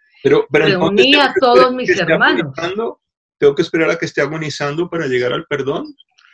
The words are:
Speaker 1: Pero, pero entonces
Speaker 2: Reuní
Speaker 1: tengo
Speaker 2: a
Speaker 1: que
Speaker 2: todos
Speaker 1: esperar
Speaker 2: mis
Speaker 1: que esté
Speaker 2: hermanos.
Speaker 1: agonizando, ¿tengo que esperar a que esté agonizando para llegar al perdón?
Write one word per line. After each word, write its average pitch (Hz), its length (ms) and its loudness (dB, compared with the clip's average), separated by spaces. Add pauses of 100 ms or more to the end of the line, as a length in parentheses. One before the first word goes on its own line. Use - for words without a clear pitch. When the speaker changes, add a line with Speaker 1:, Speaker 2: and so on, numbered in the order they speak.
(240)
Speaker 1:
Pero, 139 260 2
pero 143 180 2
entonces 165 200 0 (180)
Speaker 2:
Reuní 277 60 4
Speaker 1:
tengo 285 120 4
Speaker 2:
a 254 100 0
Speaker 1:
que 370 80 -2
Speaker 2:
todos 240 160 4
Speaker 1:
esperar 254 180 4
Speaker 2:
mis 254 120 -6
Speaker 1:
que - 40 2
esté 185 120 0 (100)
Speaker 2:
hermanos. 180 280 2
Speaker 1:
agonizando, 180 600 -8 (360)
¿tengo 143 180 4
que - 60 2
esperar 165 300 -2
a 165 80 -4
que 165 60 -6
esté 147 160 -4
agonizando 151 680 -6
para 165 160 -6
llegar 127 280 -2
al 165 120 -6
perdón? 151 480 -6 (400)